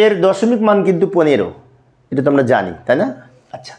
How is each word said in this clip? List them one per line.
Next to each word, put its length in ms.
এর 80
দশমিক 420
মান 100
কিন্তু 180
পনেরো। 340
এটা 140
তো 80
আমরা 180
জানি, 220
তাই 160
না? 60
আচ্ছা, 240